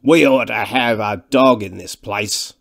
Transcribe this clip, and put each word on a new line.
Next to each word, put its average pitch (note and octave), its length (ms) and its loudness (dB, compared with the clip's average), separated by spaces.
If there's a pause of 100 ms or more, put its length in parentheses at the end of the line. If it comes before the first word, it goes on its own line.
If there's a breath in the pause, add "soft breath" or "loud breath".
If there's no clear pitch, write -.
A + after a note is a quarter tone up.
We D3+ 240 4
ought C3 220 2
to A#2+ 60 -10
have A2+ 460 -2
a G#2 300 -4
dog C3 340 4
in F#2+ 140 -10
this F2+ 180 -14
place G#2 640 -8